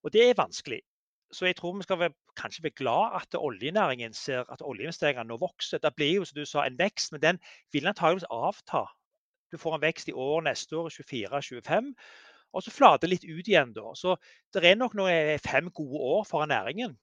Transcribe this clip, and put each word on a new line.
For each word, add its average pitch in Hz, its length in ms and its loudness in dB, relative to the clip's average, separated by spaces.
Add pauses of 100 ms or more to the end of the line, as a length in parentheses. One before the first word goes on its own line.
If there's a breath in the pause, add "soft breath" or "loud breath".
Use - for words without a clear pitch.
og 156 160 -2
det 233 80 8
er 247 160 6
vanskelig. - 400 -4 (500)
Så - 160 -8
jeg 180 140 0
tror 180 160 -6
vi 190 80 -8
skal 185 160 -2
være, 170 140 0 (200)
kanskje - 300 -10
være 147 160 -4
glad 143 400 0
at - 180 -10
oljenæringen 127 800 -2
ser 127 320 -4
at - 160 -14
oljeinvesteringene 127 640 -2
nå 117 80 -6
vokser. - 400 -6
Det 151 160 0
blir 151 220 0
jo, 190 100 0
som 143 140 -12
du 143 80 -8
sa, 147 180 0
en 127 140 -6
vekst, - 320 -2
men 120 100 -4
den 170 140 4 (340 loud breath)
vil 143 160 -2
antageligvis 180 480 2
avta. 139 460 -2 (720)
Du 165 80 -14
får 160 160 -2
en 147 80 -2
vekst 160 260 -2
i - 60 -8
år, 143 320 0
neste - 320 -4
år, 165 100 -6
tjuefire, 123 560 -6
tjuefem, 180 460 -4 (580 loud breath)
og 185 160 -6
så - 80 -14
flater 180 380 8
litt 175 160 -4
ut 170 180 -10
igjen 156 300 4
da. 110 180 -10
Så 180 220 0 (400 soft breath)
det 175 160 2
er 220 80 4
nok 233 180 -2
nå, 196 80 2
eh, 156 320 2
fem 156 320 0
gode 147 320 -8 (140)
år - 100 0
for 156 240 -2
næringen. 143 520 -4